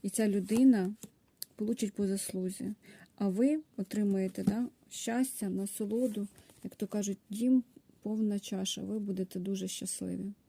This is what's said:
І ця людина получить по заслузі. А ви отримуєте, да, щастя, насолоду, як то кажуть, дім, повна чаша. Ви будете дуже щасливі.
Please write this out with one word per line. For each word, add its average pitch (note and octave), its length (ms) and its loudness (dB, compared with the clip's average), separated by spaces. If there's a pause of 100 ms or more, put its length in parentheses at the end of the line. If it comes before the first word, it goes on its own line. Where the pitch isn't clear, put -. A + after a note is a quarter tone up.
І G3+ 80 -4
ця A3 180 0
людина G#3 640 6 (600)
получить G#3+ 380 -2
по G3+ 140 0
заслузі. F#3+ 680 -4 (460)
А G3+ 100 2
ви C4 300 4 (180)
отримуєте, G3 680 0
да, G#3+ 220 0 (240)
щастя, A#3 600 -2
насолоду, G3+ 800 -2 (360)
як - 120 -12
то G3+ 120 -4
кажуть, G3+ 300 -4 (120)
дім, A#3+ 340 4 (380)
повна G#3+ 380 0
чаша. G3 420 -4
Ви G3+ 180 -4
будете F#3+ 400 -4
дуже F#3+ 280 -4
щасливі. F#3 680 -6 (160)